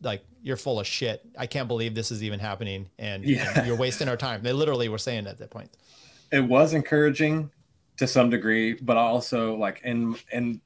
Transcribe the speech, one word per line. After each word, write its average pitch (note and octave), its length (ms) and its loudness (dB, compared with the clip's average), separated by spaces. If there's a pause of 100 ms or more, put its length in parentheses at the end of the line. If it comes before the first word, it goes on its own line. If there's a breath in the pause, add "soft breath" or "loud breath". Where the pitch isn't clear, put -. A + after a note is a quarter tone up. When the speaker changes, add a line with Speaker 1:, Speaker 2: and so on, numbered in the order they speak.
Speaker 1:
like, G#2 240 -6 (160)
"You're B2+ 160 -4
full B2 220 -2
of G2 80 -4
shit. A2+ 360 -4 (140)
I B2 80 -6
can't B2+ 220 -6
believe A2+ 260 -2
this A2 160 -4
is A2 140 -6
even G#2 160 -6
happening, G2 580 -8
and, G2+ 260 -8
Speaker 2:
Yeah. C3+ 320 2
Speaker 1:
and B2+ 120 2
you're A#2 100 0
wasting B2+ 320 -2
our B2 80 -2
time"? A#2 240 -6
They A#2+ 100 -2
literally C3+ 380 0
were G#2+ 80 -4
saying G#2+ 300 -6
at G2 100 -12
that G#2+ 140 -18
point. G#2 180 -16 (640 soft breath)
Speaker 2:
It C#3 100 4
was C3 320 6
encouraging D3+ 760 2 (460)
to C3 100 2
some B2 240 4
degree, A2 420 2
but A#2+ 240 2
also, A#2 580 2
like, G#2 280 -4
in, A#2 320 -2 (160)
in A#2+ 340 -4